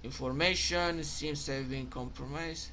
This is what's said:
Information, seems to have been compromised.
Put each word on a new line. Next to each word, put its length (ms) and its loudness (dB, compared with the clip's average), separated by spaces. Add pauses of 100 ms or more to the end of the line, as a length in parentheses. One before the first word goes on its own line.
Information, 1000 2
seems 420 -2
to 80 -2
have 160 -2
been 200 -2
compromised. 840 -4